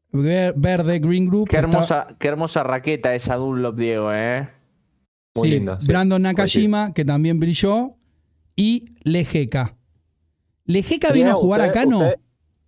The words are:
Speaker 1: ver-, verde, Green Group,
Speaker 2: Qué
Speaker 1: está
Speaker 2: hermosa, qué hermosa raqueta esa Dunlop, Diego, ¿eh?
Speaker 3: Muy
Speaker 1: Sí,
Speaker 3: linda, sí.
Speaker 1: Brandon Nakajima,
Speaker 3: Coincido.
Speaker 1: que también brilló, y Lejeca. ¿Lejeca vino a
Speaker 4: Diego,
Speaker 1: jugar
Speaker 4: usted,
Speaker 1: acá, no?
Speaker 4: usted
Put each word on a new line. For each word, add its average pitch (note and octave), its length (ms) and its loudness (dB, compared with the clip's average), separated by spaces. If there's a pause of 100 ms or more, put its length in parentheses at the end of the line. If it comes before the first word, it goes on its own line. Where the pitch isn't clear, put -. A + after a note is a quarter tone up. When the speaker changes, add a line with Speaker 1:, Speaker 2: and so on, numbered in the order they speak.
(120)
Speaker 1:
ver-, E3+ 440 0
verde, E3+ 440 0
Green F3+ 260 2
Group, G3+ 220 0
Speaker 2:
Qué - 80 2
Speaker 1:
está D#3 120 2
Speaker 2:
hermosa, E3 380 2 (140)
qué C#3+ 80 0
hermosa D#3 340 -2
raqueta C3 540 -2
esa B2 180 -4
Dunlop, B2 420 -2
Diego, A2+ 360 -2
¿eh? A#2+ 360 -4 (880)
Speaker 3:
Muy - 140 0
Speaker 1:
Sí, D#3 60 2
Speaker 3:
linda, F#2+ 260 -2
sí. C#3 80 -2
Speaker 1:
Brandon F#3 340 0
Nakajima, G3+ 560 0
Speaker 3:
Coincido. G#3 160 -4
Speaker 1:
que D#3 100 -2
también D3+ 360 0
brilló, G3 560 -2 (580)
y A3 480 -2
Lejeca. D3 760 -2 (880)
¿Lejeca C#4 480 0
vino B3+ 140 4
a - 40 4
Speaker 4:
Diego, G3 100 2
Speaker 1:
jugar F#3+ 220 2
Speaker 4:
usted, F#3+ 80 2
Speaker 1:
acá, A#3 140 0
no? B3+ 140 2
Speaker 4:
usted A#2+ 160 2 (540)